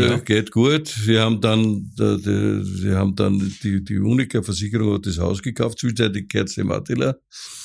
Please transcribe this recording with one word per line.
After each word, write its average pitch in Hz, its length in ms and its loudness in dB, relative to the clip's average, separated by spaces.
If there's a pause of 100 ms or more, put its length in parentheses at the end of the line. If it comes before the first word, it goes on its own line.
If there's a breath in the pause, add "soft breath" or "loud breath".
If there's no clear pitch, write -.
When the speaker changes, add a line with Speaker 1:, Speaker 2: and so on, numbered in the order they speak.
Speaker 1:
Ja. 120 100 2
Speaker 2:
geht 107 320 0
gut. 147 420 2 (140)
Wir 110 140 6
haben 110 200 2
dann, 110 580 2
äh, 104 180 2
die, 101 680 -2
wir 98 140 2
haben 98 180 2
dann 98 480 0
die, 98 200 0
die 101 140 -6
Unica-Versicherung 104 960 0
hat 101 140 -4
das 90 100 -4
Haus 90 240 -2
gekauft, 120 380 -4
zwischenzeitlich 107 500 0
gehört's 107 240 -2
dem 98 180 -2
Attila 117 440 -2 (500 loud breath)